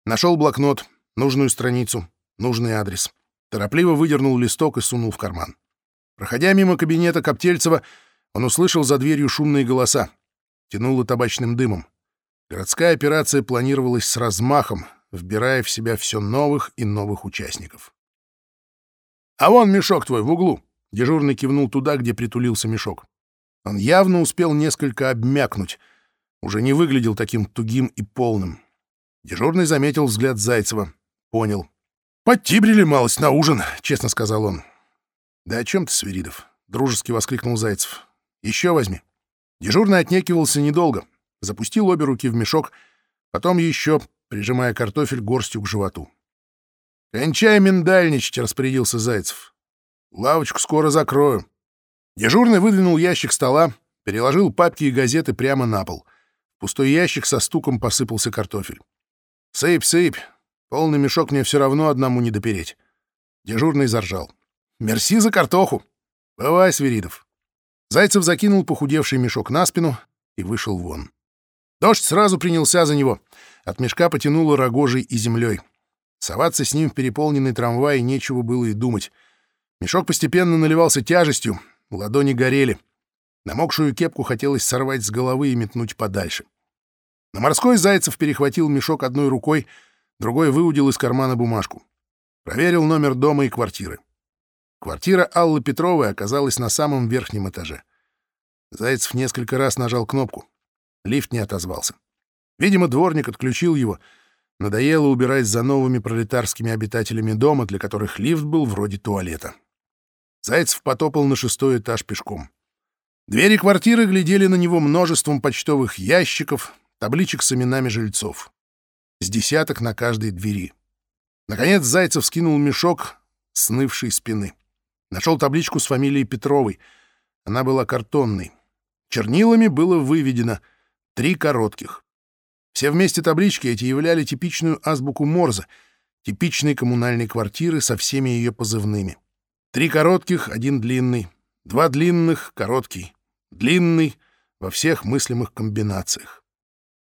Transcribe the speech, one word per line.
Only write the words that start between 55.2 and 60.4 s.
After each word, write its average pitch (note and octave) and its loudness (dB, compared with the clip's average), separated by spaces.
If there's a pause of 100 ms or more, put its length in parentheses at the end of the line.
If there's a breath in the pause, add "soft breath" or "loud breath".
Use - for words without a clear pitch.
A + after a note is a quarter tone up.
прямо C3 0
на G#2 -2
пол. - -14 (500)
В - -20
пустой C3+ 0
ящик D#3 0
со C3+ 0
стуком C#3 -2
посыпался A2+ -4
картофель. G2+ -8 (720)
«Сыпь, D#3+ 0
сыпь. E3 2 (540)